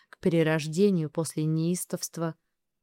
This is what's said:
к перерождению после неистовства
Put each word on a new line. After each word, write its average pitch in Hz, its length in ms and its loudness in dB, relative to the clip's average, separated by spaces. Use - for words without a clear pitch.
к - 80 -20
перерождению 160 920 2
после 156 380 -4
неистовства 165 880 -2